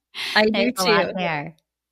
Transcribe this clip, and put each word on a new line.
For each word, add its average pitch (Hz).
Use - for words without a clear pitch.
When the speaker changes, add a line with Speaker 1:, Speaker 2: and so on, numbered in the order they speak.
Speaker 1:
I 214
do 220
Speaker 2:
there's 214
a 190
lot 208
Speaker 1:
too. -
Speaker 2:
there. 160